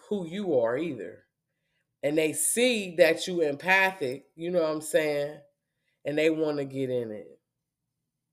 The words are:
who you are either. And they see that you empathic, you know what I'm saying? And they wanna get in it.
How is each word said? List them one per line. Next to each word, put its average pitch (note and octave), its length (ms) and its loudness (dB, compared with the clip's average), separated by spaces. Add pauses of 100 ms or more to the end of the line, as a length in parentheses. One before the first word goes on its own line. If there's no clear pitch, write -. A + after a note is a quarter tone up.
who G3+ 160 -4
you E3+ 340 -2
are A#2 180 2
either. B2 480 -8 (800)
And D3 140 0
they D#3 160 2
see A3 640 0
that E3 300 4
you F3+ 140 -2
empathic, D#3+ 840 0 (100)
you E3 160 -2
know F3+ 100 4
what D#3 100 2
I'm D#3 100 -4
saying? D3+ 560 0 (680)
And C#3+ 120 -2
they D#3 120 4
wanna D3+ 360 0
get C3+ 240 -4
in A#2+ 220 -4
it. G2 280 -14 (920)